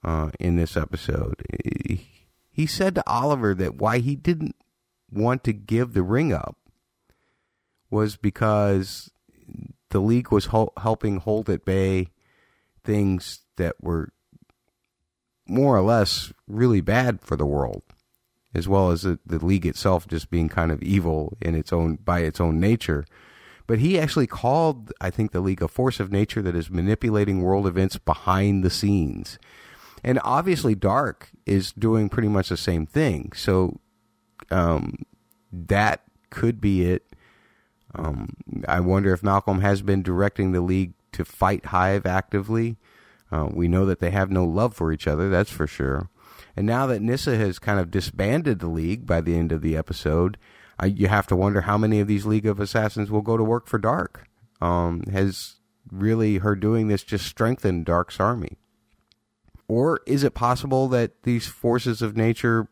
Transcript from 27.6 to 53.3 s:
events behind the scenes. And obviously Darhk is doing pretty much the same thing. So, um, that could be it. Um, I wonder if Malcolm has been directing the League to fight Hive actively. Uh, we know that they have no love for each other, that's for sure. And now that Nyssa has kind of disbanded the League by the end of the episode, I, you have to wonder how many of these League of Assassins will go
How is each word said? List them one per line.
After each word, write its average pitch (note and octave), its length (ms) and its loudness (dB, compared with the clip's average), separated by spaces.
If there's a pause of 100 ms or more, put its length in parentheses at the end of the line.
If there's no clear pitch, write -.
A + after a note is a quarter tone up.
events F#2+ 320 0
behind F#2+ 680 0
the F#2+ 60 4
scenes. E2+ 680 -2 (640)
And B2+ 200 0
obviously C#3+ 520 0
Darhk G#2+ 520 -2 (180)
is G2 260 2
doing A2 380 2
pretty A2 180 0
much G2 220 0
the F2 80 -2
same E2 280 0
thing. A2 480 0
So, F#2 460 0 (720)
um, E2+ 540 0 (460)
that G2 520 0 (260)
could A2+ 300 -2
be G2 240 2
it. F2+ 320 -2 (840)
Um, C#2+ 380 -6 (320)
I E2 120 2
wonder F#2 340 2
if F2+ 100 -4
Malcolm G2 380 0
has G2+ 200 2
been G2 220 0
directing F#2+ 480 0
the F2+ 100 2
League F#2 320 0 (200)
to E2+ 100 -6
fight - 440 -2
Hive F#2+ 380 0
actively. G#2 720 -2 (540)
Uh, D#2 200 0
we E2+ 160 0
know F2+ 180 4
that F#2+ 140 0
they F2 120 0
have F#2+ 180 0
no F#2 160 2
love G#2 300 0
for D#2+ 160 0
each D#2 160 -4
other, D#2+ 220 0
that's F#2+ 220 2
for D#2 160 -4
sure. C#2 420 -4 (460)
And G2+ 120 0
now B2+ 200 0
that A#2 140 -2
Nyssa A#2+ 360 0
has G2+ 220 0
kind G2+ 200 0
of F2 120 -2
disbanded A2 680 -2
the E2+ 80 -6
League E2 380 -4
by E2 160 0
the E2 140 0
end E2 160 0
of D#2 100 -2
the D#2+ 140 0
episode, E2+ 600 -2 (420)
I, F#2+ 80 0
you G2+ 200 0
have G2+ 200 2
to F#2+ 80 2
wonder G2 260 2
how G#2 160 0
many G#2+ 220 2
of G2+ 80 0
these G2+ 180 0
League G#2+ 200 0
of G#2 140 0
Assassins G#2+ 500 -2
will G#2+ 120 0
go A2+ 160 0